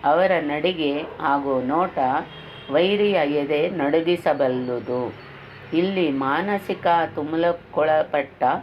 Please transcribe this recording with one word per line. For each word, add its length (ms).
ಅವರ 340
ನಡಿಗೆ 600
ಹಾಗೂ 600
ನೋಟ 360
ವೈರಿಯ 420
ಎದೆ 560
ನಡುಗಿಸಬಲ್ಲುದು. 1400
ಇಲ್ಲಿ 380
ಮಾನಸಿಕ 760
ತುಮುಲಕ್ಕೊಳಪಟ್ಟ 1300